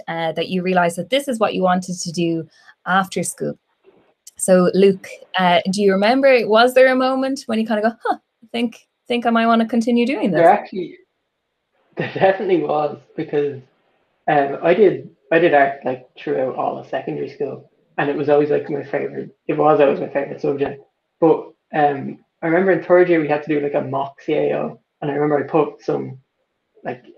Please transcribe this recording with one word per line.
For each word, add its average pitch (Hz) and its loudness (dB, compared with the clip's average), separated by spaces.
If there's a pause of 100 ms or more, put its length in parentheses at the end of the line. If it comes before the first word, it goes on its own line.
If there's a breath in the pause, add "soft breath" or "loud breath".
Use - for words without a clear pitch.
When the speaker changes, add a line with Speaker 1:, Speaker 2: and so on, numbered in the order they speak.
Speaker 1:
uh, 165 -4
that 165 -6
you 185 -2
realized 175 0
that 175 -8
this 277 -2
is 240 -4
what - 0
you 185 -2
wanted 180 0
to 170 -10
do 165 -4 (400 soft breath)
after 185 -2
school? - -8 (800)
So, 185 4
Luke, 196 4 (300)
uh, 180 4 (100)
do 202 -2
you 196 4
remember, 240 4
was 233 4
there 262 6
a 254 2
moment 262 -2
when 220 -4
you 220 -2
kinda 214 -2
go, 226 0 (120)
"Huh, 392 -2 (260)
I - -20
think, 233 -6 (220)
think 240 -4
I 233 2
might 226 2
wanna 226 2
continue 240 0
doing 285 -2
this"? 156 2
Speaker 2:
There 170 8
actually, 185 -4 (960)
there - -6
definitely 185 0
was, 147 -4 (180)
because, 143 -4 (680)
um, 147 0
I 165 4
did, 196 2 (220)
I 165 4
did 165 4
art, 139 2
like, 131 -6
throughout 135 -4
all - -4
of - -16
secondary 143 -8
school, 131 -10 (280)
and 143 -2
it 147 -4
was 143 -2
always, 147 4
like, 143 -2
my 143 -6
favorite, 139 -8 (180)
it 151 -4
was 151 4
always 147 2
my - -6
favorite - -6
subject. 139 -4 (380)
But, - 2 (220)
um, 143 -2 (240)
I 165 -6
remember 185 2
in 165 0
third 180 4
year 165 2
we 147 -2
had 147 -2
to - -8
do, 147 -2
like, 143 -4
a 143 -2
mock 135 -6
C 151 -4
A 147 0
O, 156 -8 (200)
and 147 -6
I 143 -6
remember 147 0
I - -10
put 147 -2
some, 135 -6 (680)
like, 123 -12 (140)